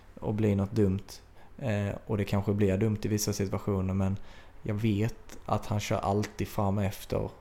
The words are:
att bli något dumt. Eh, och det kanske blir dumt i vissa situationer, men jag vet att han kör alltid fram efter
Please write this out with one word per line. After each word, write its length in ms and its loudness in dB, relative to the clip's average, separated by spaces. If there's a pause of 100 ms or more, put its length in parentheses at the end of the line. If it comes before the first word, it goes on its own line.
(280)
att 60 0
bli 200 4
något 180 2
dumt. 360 2 (500)
Eh, 300 -2 (180)
och 100 0
det 80 0
kanske 280 2
blir 240 4
dumt 260 2
i 60 -2
vissa 240 0
situationer, 600 0
men 220 2 (460)
jag 120 -2
vet 720 0
att 200 0
han 140 0
kör 180 0
alltid 500 0
fram 300 0
efter 500 -2 (120)